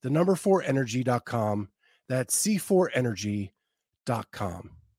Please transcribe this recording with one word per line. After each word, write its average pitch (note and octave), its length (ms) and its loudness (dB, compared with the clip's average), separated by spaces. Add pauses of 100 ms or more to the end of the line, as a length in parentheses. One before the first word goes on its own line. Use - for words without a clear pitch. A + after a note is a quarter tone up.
the C3 80 -4
number F3 260 4
four F#3+ 280 2
energy B2+ 400 0
dot B2 220 0
com. G#2 440 -2 (380)
That's B2+ 260 -2
C G#3 240 0
four F3+ 360 2
energy G#2 600 -2 (520)
dot A2+ 260 -4
com. F2+ 400 -8 (280)